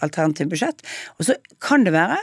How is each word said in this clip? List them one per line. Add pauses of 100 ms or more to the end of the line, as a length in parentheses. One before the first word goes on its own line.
alternative
budsjett. (320)
Og
så (280)
kan
det
være